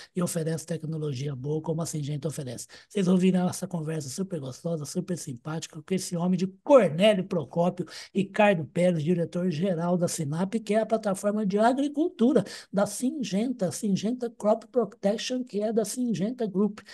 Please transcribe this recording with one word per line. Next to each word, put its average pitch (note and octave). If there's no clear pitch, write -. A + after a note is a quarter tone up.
e F3+
oferece D#3+
tecnologia D3+
boa, D3
como D#3+
a D#3
Singenta D3+
oferece. C3
Vocês F#3+
ouviram F#3
essa F3+
conversa D#3
super F#3
gostosa, D3
super F3+
simpática, D#3
com -
esse F#3
homem F3+
de F#3
Cornélio G3
Procópio, F3
Ricardo G3
Pérez, F3
diretor-geral F3
da F3
Sinap, E3
que G#3+
é A3
a G#3+
plataforma G#3+
de G3
agricultura C4+
da G3
Singenta, A3+
Singenta A#3
Crop A3
Protection, A#3
que G3+
é A3
da G#3+
Singenta A#3
Group, G3+